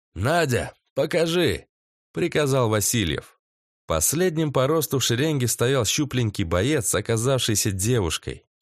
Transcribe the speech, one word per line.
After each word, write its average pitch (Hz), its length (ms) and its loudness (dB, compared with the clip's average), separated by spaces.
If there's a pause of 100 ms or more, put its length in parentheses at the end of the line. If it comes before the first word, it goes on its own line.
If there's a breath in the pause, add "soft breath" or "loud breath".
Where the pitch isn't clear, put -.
(140)
«Надя, 120 600 0 (200)
покажи!» 165 720 0 (460)
приказал 139 560 2
Васильев. 104 680 0 (480)
Последним 156 680 0
по 131 140 2
росту 151 320 0
в 120 60 -2
шеренге 131 420 0
стоял 123 380 0
щупленький 120 600 -2
боец, 104 500 0
оказавшийся 113 760 0
девушкой. 95 760 -2 (160)